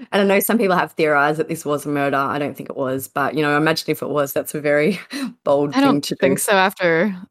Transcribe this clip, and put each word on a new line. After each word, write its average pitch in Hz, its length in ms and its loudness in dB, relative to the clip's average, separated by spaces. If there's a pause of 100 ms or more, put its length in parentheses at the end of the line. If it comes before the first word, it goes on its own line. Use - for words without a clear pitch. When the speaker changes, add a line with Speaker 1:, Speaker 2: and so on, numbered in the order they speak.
(140)
Speaker 1:
And 196 80 2
I 202 40 4
know 196 160 4
some 226 160 0
people 190 180 2
have 156 160 0
theorized 151 480 2
that - 80 -2
this 160 160 -8
was 143 220 -4
a 147 40 -4
murder. 143 280 0
I 139 200 -2
don't 143 200 -4
think - 120 -12
it - 60 -12
was, 131 320 -4
but, 139 260 -2
you 151 80 0
know, 147 140 2
imagine 160 360 0
if 151 100 -4
it 127 80 -4
was. 139 240 -2
That's 143 200 -4
a 156 60 -6
very 147 400 2 (120)
<laughs> 269 340 -10
bold 147 280 2
Speaker 2:
I 254 60 2
don't 277 140 4
Speaker 1:
thing 147 80 0
to - 160 -6
Speaker 2:
think - 220 2
Speaker 1:
do. - 20 -4
Speaker 2:
so - 100 -2
after 185 640 2 (160)